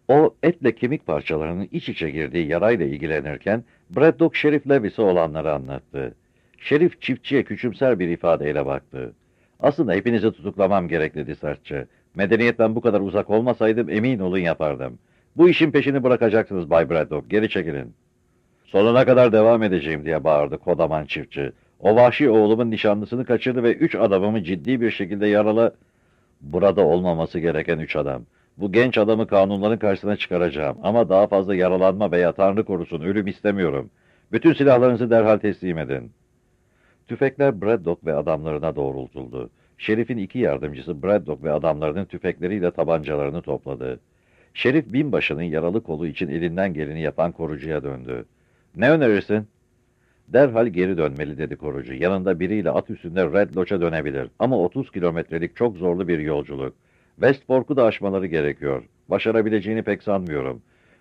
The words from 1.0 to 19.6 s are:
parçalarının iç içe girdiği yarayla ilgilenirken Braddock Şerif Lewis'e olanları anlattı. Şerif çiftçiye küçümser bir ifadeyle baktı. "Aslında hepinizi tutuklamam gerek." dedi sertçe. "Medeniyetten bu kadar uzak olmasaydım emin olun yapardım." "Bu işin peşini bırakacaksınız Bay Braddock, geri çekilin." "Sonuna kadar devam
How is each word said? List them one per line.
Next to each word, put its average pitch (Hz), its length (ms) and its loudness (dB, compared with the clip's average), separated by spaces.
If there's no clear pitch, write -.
parçalarının 80 640 -4
iç - 160 -8
içe 85 220 -6
girdiği 78 360 -4
yarayla 85 400 2
ilgilenirken 76 800 -4
Braddock 156 400 4
Şerif 151 320 0
Lewis'e 113 340 0
olanları 80 500 0
anlattı. 67 600 -8
Şerif 165 420 0
çiftçiye 131 440 -2
küçümser 117 540 -2
bir 87 100 -2
ifadeyle 73 580 0
baktı. 67 460 -8
"Aslında 139 320 2
hepinizi 104 400 0
tutuklamam 95 560 -2
gerek." 78 260 -2
dedi 73 220 -8
sertçe. 71 500 -8
"Medeniyetten 113 600 2
bu 120 60 -6
kadar 104 200 2
uzak 95 300 -4
olmasaydım 110 600 0
emin 117 280 -2
olun 92 200 -2
yapardım." 73 600 -4
"Bu 170 120 8
işin 160 220 2
peşini 139 320 0
bırakacaksınız 110 680 2
Bay 82 200 4
Braddock, 76 400 -2
geri 107 180 2
çekilin." 76 460 -6
"Sonuna 117 400 4
kadar 120 280 6
devam 113 300 6